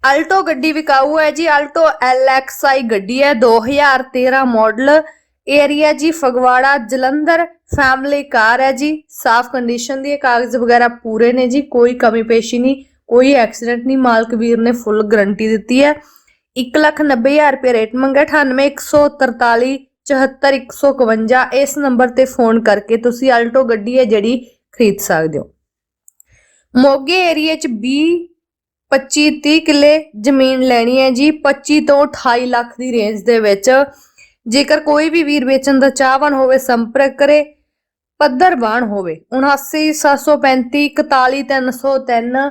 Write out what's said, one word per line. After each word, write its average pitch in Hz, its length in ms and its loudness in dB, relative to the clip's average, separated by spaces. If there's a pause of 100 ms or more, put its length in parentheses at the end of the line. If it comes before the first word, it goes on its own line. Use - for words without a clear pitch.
Alto 320 440 0
ਗੱਡੀ 311 260 -4
ਵਿਕਾਊ 294 460 0
ਹੈ 302 120 0
ਜੀ, 311 180 -6
Alto 294 340 0 (200)
ਐਲ 254 260 2
ਐਕਸ 262 360 -2
ਆਈ 269 200 2
ਗੱਡੀ 220 380 -2
ਹੈ, 285 120 2
ਦੋ 226 260 4
ਹਜ਼ਾਰ 269 420 2 (100)
ਤੇਰਾਂ 254 340 0
ਮਾਡਲ, 226 440 0 (560)
ਏਰੀਆ 294 460 2
ਜੀ 302 200 0
ਫਗਵਾੜਾ 254 680 0
ਜਲੰਧਰ। 285 640 -2 (320)
ਫੈਮਿਲੀ 277 480 0
ਕਾਰ 240 360 2
ਹੈ 269 120 2
ਜੀ, 277 180 -4 (200)
ਸਾਫ਼ 247 400 0
ਕੰਡੀਸ਼ਨ 247 520 -6
ਦੀ 285 80 -6
ਹੈ, 285 60 -2
ਕਾਗਜ਼ 247 400 -2
ਵਗੈਰਾ 240 320 2 (100)
ਪੂਰੇ 233 340 0
ਨੇ 247 140 0
ਜੀ, 262 160 0
ਕੋਈ 247 320 2
ਕਮੀ 233 280 0
ਪੇਸ਼ੀ 226 360 -2
ਨਹੀਂ, 269 260 -2 (220)
ਕੋਈ 254 280 4
ਐਕਸੀਡੈਂਟ 233 520 -2
ਨਹੀਂ। 269 120 0
ਮਾਲਕ 233 360 0
ਵੀਰ 233 240 0
ਨੇ 226 160 0
ਫੁੱਲ 214 300 -2
ਗਾਰੰਟੀ 208 440 0
ਦਿੱਤੀ 226 340 0
ਹੈ। 294 120 4 (640)
ਇੱਕ 254 220 -6
ਲੱਖ 302 240 0
ਨੱਬੇ 269 300 0
ਹਜ਼ਾਰ 294 200 4
ਰੁਪਏ 254 200 -2
ਰੇਟ 220 240 -2
ਮੰਗਿਆ, 269 260 0
ਅਠਾਨਵੇਂ 277 440 0
ਇੱਕ 285 140 -4
ਸੌ 294 300 2
ਤਰਤਾਲੀ 240 680 0 (280)
ਚੁਹੱਤਰ 269 480 0
ਇੱਕ 269 180 -8
ਸੌ 277 180 0
ਇਕਵੰਜਾ। 240 640 0
ਇਸ 277 240 0
ਨੰਬਰ 254 320 0
ਤੇ 254 160 2
ਫੋਨ 233 380 0
ਕਰਕੇ 208 340 0
ਤੁਸੀਂ 240 340 0
Alto 233 320 0
ਗੱਡੀ 233 340 -2
ਹੈ 254 80 4
ਜਿਹੜੀ 220 320 0 (360)
ਖਰੀਦ 202 260 0
ਸਕਦੇ 160 380 -2
ਹੋ। - 120 -10 (1200)
ਮੋਗੇ 277 500 2
ਏਰੀਆ 320 300 0
'ਚ 320 180 -8
ਵੀਹ, 294 560 -2 (640)
ਪੱਚੀ, 294 380 0 (100)
ਤੀਹ 302 200 2
ਕਿੱਲੇ 302 440 2 (120)
ਜ਼ਮੀਨ 262 460 0
ਲੈਣੀ 247 380 2
ਹੈ 262 100 2
ਜੀ, 269 220 2
ਪੱਚੀ 294 500 0
ਤੋਂ 285 220 2
ਅਠਾਈ 254 420 -2
ਲੱਖ 240 320 -4
ਦੀ 254 140 -8
ਰੇਂਜ 214 300 -4
ਦੇ 226 180 2
ਵਿੱਚ। 202 300 2 (760)
ਜੇਕਰ 285 340 0
ਕੋਈ 302 300 0
ਵੀ 330 120 0
ਵੀਰ 294 220 -2
ਵੇਚਣ 269 360 0
ਦਾ 277 100 4
ਚਾਹਵਾਨ 269 440 0
ਹੋਵੇ, 262 240 2
ਸੰਪਰਕ 262 600 -2
ਕਰੇ। 294 240 2 (800)
ਪੱਧਰ 302 360 2
ਵਾਹਣ 233 280 -2
ਹੋਵੇ, 190 320 -6 (160)
ਉਣਾਸੀ 285 600 -2
ਸੱਤ 285 280 0
ਸੌ 294 160 2
ਪੈਂਤੀ 262 500 0
ਇਕਤਾਲੀ 269 560 0
ਤਿੰਨ 262 280 -2
ਸੌ 269 300 -4
ਤਿੰਨ। 240 360 -4 (140)